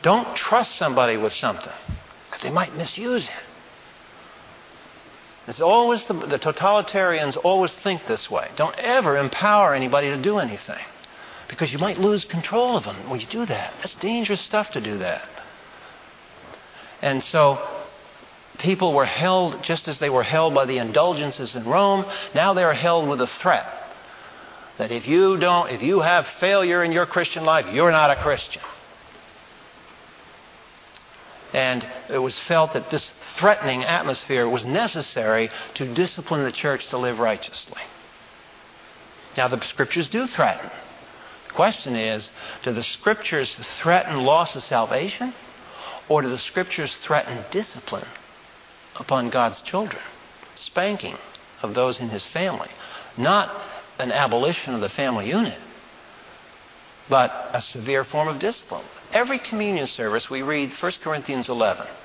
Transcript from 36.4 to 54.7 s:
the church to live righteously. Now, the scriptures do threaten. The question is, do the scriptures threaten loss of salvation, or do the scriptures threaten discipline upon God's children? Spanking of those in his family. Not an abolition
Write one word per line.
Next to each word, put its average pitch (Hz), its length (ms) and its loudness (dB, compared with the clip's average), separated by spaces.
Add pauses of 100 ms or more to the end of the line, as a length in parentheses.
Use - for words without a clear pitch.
the 123 80 0
church - 380 -2
to 127 100 -4
live 123 180 0
righteously. - 640 -2 (1500)
Now, 127 120 2
the 123 140 0
scriptures 147 480 -2
do 247 180 -2
threaten. 107 420 0 (760)
The - 80 -18
question 139 400 0
is, 110 340 -2 (340)
do 127 80 -2
the 110 120 -2
scriptures 170 720 -2 (240)
threaten 160 400 2
loss 151 360 4
of 131 60 -8
salvation, 135 720 -2 (720)
or 151 140 4
do 131 80 -2
the 127 80 -2
scriptures 175 640 -4
threaten 123 460 0
discipline - 580 -6 (880)
upon 123 340 0
God's 117 320 2
children? 196 400 -4 (540)
Spanking - 600 -4 (440)
of 104 120 -4
those 127 260 2
in 120 100 -4
his 104 160 -6
family. 175 440 -4 (480)
Not 180 320 4 (500)
an 127 120 -2
abolition 135 640 2